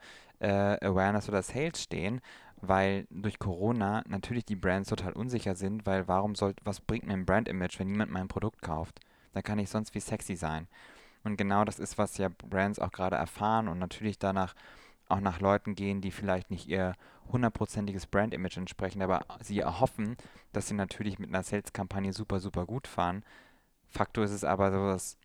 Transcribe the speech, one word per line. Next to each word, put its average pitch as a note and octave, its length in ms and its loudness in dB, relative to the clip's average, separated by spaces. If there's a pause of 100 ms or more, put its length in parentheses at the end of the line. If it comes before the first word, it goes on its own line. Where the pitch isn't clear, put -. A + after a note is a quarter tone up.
(380)
äh, G2+ 460 4
Awareness G2 440 4
oder G2+ 140 2
Sales D#3 400 -4
stehen, G2+ 380 -4 (360)
weil F#2+ 540 2
durch G2+ 280 -4
Corona G2+ 680 0
natürlich A2 380 -4
die G#2 120 -4
Brands F#2+ 320 2
total G2 240 -4
unsicher A2 420 -2
sind, G2 300 -4
weil F#2+ 240 0
warum G2 260 2
soll, G2 200 0 (100)
was G2+ 160 -4
bringt - 260 -4
mir G2+ 80 -2
ein F#2 120 0
Brand G2+ 220 4
Image, F#2 300 -2
wenn F#2+ 100 -2
niemand G#2 220 0
mein F#2 180 -4
Produkt - 340 -4
kauft? E2 380 -4 (320)
Dann F#2+ 100 -4
kann G#2+ 160 -2
ich G2+ 120 -2
sonst A2 240 -4
wie G#2 60 -2
sexy - 360 -4
sein. D#2+ 320 -4 (560)
Und G#2 120 -2
genau G2+ 280 4
das G#2 140 -4
ist, - 200 -6
was G#2 200 0
ja G2 100 2
Brands G2 500 0
auch F#2 120 0
gerade F#2 260 0
erfahren A2 520 2
und F2+ 100 -2
natürlich F#2+ 400 -4
danach F#2+ 360 0 (540)
auch G2 120 2
nach F2+ 200 0
Leuten G2+ 340 4
gehen, G2 260 -2
die F#2+ 100 -2
vielleicht F#2 400 -2
nicht F2+ 180 -6
ihr F#2 260 2 (360)
hundertprozentiges G#2+ 760 0
Brand G#2 280 2
Image F2+ 220 -4
entsprechen, F#2 460 -4
aber F#2 220 2 (160)
sie G#2 200 -2
erhoffen, G#2+ 560 0 (360)
dass G2+ 160 -2
sie G#2 60 -2
natürlich G2+ 440 -4
mit F#2 120 -8
einer F#2+ 120 0
Sales-Kampagne G2 680 -4
super, G2 280 -2
super F2+ 260 -4
gut A#2 200 -6
fahren. F2+ 380 -2 (640)
Faktor - 360 0
ist G2+ 80 0
es G2+ 100 -4
aber F#2+ 300 4
so, G2 140 2
dass F#2+ 380 -2